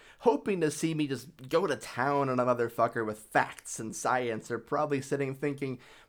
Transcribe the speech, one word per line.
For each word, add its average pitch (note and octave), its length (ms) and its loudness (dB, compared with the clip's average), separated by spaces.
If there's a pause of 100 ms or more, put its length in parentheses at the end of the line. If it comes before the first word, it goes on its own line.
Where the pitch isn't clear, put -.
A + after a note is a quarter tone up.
(200)
hoping A3+ 420 2
to D3+ 80 4
see D#3+ 240 -2
me D3+ 120 0
just C3 440 -8
go E3 160 4
to C#3 100 0
town C#3 540 0
on B2+ 100 2
a B2 60 4
motherfucker A#2 580 2
with G#2+ 140 -4
facts - 600 -2
and A2+ 160 -6
science A#2+ 560 0
are A#2 80 -2
probably C#3+ 440 0
sitting C#3 320 -2
thinking, C3+ 440 -4 (300)